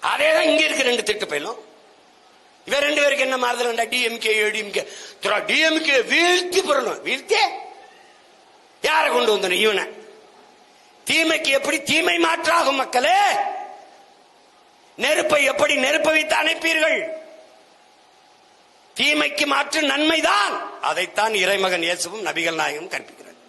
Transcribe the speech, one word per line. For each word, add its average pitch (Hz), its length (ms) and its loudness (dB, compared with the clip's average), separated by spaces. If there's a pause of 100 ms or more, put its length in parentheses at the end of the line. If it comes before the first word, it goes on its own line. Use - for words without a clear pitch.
(120)
அதே 277 220 0
தான் 320 160 2
இங்க 311 140 2
இருக்கு 277 260 0
ரெண்டு 240 140 0
திட்டு 202 240 -2
பயிலும். 151 320 -6 (1080)
இவன் 277 180 0
ரெண்டு 294 160 0
பேருக்கு 269 260 2
என்ன 262 100 -2
மாறுதல்? 240 540 -2
டி 247 120 -2
எம் 233 180 -4
கே, 220 140 0
ஏ 214 160 2
டி 220 120 -6
எம் 202 120 -12
கே. 185 80 -2 (360)
துரா 202 260 0
டி 247 120 0 (100)
எம் 311 160 2
கே 294 120 2 (100)
வீழ்த்தி 359 580 2
பெறணும். 254 400 -2
வீழ்த்தி 269 380 -2 (1400)
யாரை 302 260 2
கொண்டு 240 240 2
வந்தன? 185 300 0
இவனை. 202 220 2 (1200)
தீமைக்கு 311 500 0
எப்படி 285 260 -2
தீமை 330 360 0
மாற்றாகும் 330 640 2
மக்களே? 277 380 2 (1800)
நெருப்பை 302 440 2 (100)
எப்படி 294 220 2 (100)
நெருப்பை 311 300 2
வைத்து 311 220 2
அணைப்பீர்கள்? 320 600 0 (2000)
தீமைக்கு 294 520 0
மாற்று 294 320 0 (120)
நன்மைதான். 320 640 2 (340)
அதைத்தான் 185 540 -2
இறைமகன் 185 440 0
இயேசுவும் 175 400 -4
நபிகள் 165 340 -4
நாயகம் 151 320 -6
கற்பிக்கிறார். - 560 -14